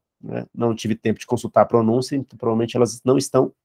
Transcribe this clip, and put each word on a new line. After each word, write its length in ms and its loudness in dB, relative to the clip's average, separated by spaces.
né? 320 -8
Não 200 0
tive 220 -4
tempo 240 -2
de 60 -16
consultar 380 2
a 20 2
pronúncia, 500 0
então 220 -8
provavelmente 400 -2
elas 260 0
não 140 4
estão 360 0